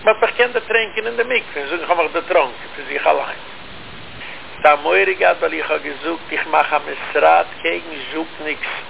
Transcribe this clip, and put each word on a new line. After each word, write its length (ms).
מען 120
קען 140
דאס 160
טרינקען 380
אין 100
דער 120
מקוה. 420
זאגן, 120
איך 80
האב 100
דאס 240
געטרונקן, 520
פאר 120
זיך 200
אליין. 320
דא 200
מורא 380
געהאט, 200
ווייל 140
איך 180
האב 100
געזאגט, 500
איך 160
מאך 260
א 40
משרד 680
קעגן 340
זאגט 320
ניקס 240